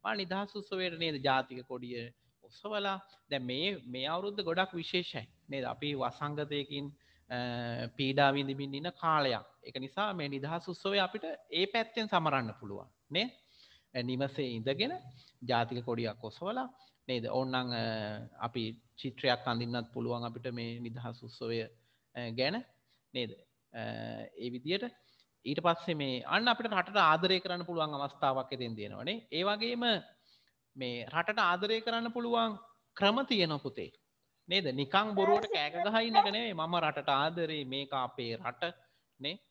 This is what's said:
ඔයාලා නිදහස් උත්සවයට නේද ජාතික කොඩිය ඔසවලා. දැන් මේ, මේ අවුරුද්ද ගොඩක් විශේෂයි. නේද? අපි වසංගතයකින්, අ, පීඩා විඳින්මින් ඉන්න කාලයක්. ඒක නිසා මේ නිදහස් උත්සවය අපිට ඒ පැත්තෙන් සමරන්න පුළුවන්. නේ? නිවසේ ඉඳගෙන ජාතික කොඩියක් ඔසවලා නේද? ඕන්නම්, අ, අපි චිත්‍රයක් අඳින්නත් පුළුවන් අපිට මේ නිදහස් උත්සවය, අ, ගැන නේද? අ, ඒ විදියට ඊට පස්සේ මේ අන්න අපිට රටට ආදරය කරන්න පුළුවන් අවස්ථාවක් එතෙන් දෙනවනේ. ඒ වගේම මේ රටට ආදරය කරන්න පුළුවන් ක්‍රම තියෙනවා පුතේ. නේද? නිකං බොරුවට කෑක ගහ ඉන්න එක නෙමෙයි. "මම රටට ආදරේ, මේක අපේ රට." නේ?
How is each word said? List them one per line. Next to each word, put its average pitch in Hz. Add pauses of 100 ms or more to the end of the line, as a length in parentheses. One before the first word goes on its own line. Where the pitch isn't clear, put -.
ඔයාලා 208
නිදහස් 190
උත්සවයට 185
නේද 160
ජාතික 131
කොඩිය 123 (380)
ඔසවලා. 202 (280)
දැන් 135
මේ, 135 (180)
මේ 127
අවුරුද්ද 196
ගොඩක් 180
විශේෂයි. 170 (240)
නේද? 135
අපි 123
වසංගතයකින්, 143 (440)
අ, 123 (500)
පීඩා 135
විඳින්මින් 139
ඉන්න 156
කාලයක්. 143 (160)
ඒක -
නිසා 135
මේ 160
නිදහස් 143
උත්සවය 196
අපිට 180 (240)
ඒ 175
පැත්තෙන් 220
සමරන්න 139
පුළුවන්. 98 (180)
නේ? 196 (640)
නිවසේ 127
ඉඳගෙන 139 (500)
ජාතික 120
කොඩියක් 117
ඔසවලා 226 (360)
නේද? 123
ඕන්නම්, 127
අ, 117 (560)
අපි 117 (320)
චිත්‍රයක් 123
අඳින්නත් 117
පුළුවන් 120
අපිට 120
මේ 117
නිදහස් 117
උත්සවය, 117 (540)
අ, 123 (100)
ගැන 139 (500)
නේද? 120 (420)
අ, 117 (540)
ඒ 123
විදියට 151 (600)
ඊට 147
පස්සේ 170
මේ 135
අන්න 220
අපිට 226
රටට 196
ආදරය 180
කරන්න 175
පුළුවන් 156
අවස්ථාවක් 135
එතෙන් 120
දෙනවනේ. 107
ඒ 165
වගේම 226 (920)
මේ 123
රටට 208
ආදරය 202
කරන්න 233
පුළුවන් 233 (380)
ක්‍රම 208
තියෙනවා 170
පුතේ. 113 (560)
නේද? 180
නිකං 190
බොරුවට 196
කෑක 151
ගහ 214
ඉන්න 226
එක -
නෙමෙයි. 208
"මම 165
රටට 151
ආදරේ, 156
මේක 135
අපේ 123
රට." - (580)
නේ? 143 (140)